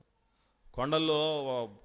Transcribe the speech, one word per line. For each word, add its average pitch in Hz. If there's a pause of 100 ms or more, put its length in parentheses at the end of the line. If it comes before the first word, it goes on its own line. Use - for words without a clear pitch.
(760)
కొండల్లో 151 (640)